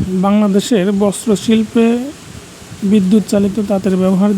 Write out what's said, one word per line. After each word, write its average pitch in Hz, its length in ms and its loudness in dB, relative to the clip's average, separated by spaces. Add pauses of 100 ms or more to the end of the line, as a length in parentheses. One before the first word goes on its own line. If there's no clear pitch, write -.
(260)
বাংলাদেশের 202 600 2 (160)
বস্ত্রশিল্পে 220 840 0 (1040)
বিদ্যুৎ 202 400 4
চালিত 202 260 0 (120)
তাঁতের 190 280 0
ব্যবহার 190 400 2